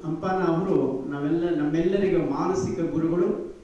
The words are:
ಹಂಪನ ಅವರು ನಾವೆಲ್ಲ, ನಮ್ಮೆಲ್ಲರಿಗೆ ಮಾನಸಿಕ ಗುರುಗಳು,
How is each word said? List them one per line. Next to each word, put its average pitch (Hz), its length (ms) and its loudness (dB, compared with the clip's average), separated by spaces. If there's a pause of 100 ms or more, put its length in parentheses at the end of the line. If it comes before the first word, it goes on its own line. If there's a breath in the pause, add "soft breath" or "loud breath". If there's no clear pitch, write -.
ಹಂಪನ 185 400 -2
ಅವರು 165 640 0
ನಾವೆಲ್ಲ, 156 480 0
ನಮ್ಮೆಲ್ಲರಿಗೆ 175 580 2
ಮಾನಸಿಕ 170 640 -2
ಗುರುಗಳು, 165 680 0 (180)